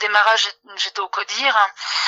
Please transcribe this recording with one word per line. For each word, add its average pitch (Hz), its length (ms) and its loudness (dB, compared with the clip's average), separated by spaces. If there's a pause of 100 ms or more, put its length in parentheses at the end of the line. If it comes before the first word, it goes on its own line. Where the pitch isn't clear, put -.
démarrage, 208 460 2 (280)
j'étais - 240 -6
au 190 80 -4
codir 214 480 -2 (520)